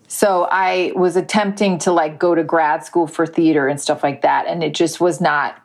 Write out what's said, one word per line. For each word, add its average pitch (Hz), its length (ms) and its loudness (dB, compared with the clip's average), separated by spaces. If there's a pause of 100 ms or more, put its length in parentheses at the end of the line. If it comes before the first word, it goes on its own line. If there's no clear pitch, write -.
so 185 440 0
I 185 440 0
was 180 200 2
attempting 196 640 0
to, 185 120 0
like, 156 280 0
go 175 160 2
to 165 80 2
grad 160 400 0
school 165 240 -2
for 165 180 -2
theater 160 420 2
and 143 120 -2
stuff 151 240 -4
like 139 180 -2
that, 139 260 0
and 170 160 -4
it 156 100 -4
just 160 260 -2
was 175 220 0
not 147 440 0